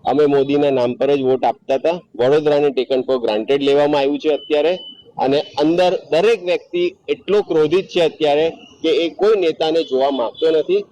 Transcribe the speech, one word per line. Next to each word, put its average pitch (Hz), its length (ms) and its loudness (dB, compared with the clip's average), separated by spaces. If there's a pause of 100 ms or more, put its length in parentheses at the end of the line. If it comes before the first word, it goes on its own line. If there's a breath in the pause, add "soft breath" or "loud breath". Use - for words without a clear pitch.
અમે 139 200 2
મોદીના 143 440 2
નામ 123 240 0
પર 135 220 0
જ 135 60 -2
વોટ 127 240 0
આપતા 120 300 -2
હતા. 160 260 -2 (140)
વડોદરાને 147 520 2
taken 127 360 -2
for 123 240 -2
granted 110 300 0
લેવામાં 143 440 2
આવ્યું 143 180 -2
છે 156 100 -2
અત્યારે. 151 500 -2 (380)
અને 139 240 0
અંદર 175 560 0 (140)
દરેક 185 320 2
વ્યક્તિ 175 520 -4 (120)
એટલો 175 340 -2
ક્રોધિત 170 460 0
છે 180 140 -2
અત્યારે 151 480 0 (320)
કે 160 80 -2
એ 160 200 0
કોઈ 196 300 0
નેતાને 160 440 0
જોવા 131 280 0
માંગતો 131 400 -2
નથી. 175 400 0